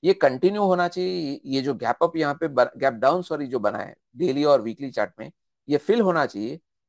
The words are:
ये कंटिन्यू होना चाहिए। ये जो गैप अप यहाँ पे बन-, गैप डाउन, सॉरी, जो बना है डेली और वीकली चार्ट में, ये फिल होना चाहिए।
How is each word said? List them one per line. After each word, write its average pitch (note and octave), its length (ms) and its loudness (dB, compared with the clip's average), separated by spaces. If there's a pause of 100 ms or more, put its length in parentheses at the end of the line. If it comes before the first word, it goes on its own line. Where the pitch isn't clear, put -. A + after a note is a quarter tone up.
ये F#3 100 4
कंटिन्यू F3+ 500 2
होना F3+ 240 2
चाहिए। F3+ 580 -6
ये C3+ 160 -2
जो C3+ 120 -2
गैप A#2 300 -2
अप E3+ 120 2
यहाँ D3 180 0
पे D#3+ 140 -4
बन-, C3 300 2
गैप C3+ 160 0
डाउन, C3+ 280 2
सॉरी, D3 260 -6
जो B2 120 -4
बना G#2 180 -2
है G2+ 180 -10 (200)
डेली C#3+ 280 0
और C#3+ 180 6
वीकली B2 300 -8
चार्ट G#2 280 -2
में, C#3+ 120 -14 (380)
ये D3 80 2
फिल A3+ 240 2
होना E3 240 2
चाहिए। A#2 340 -8 (300)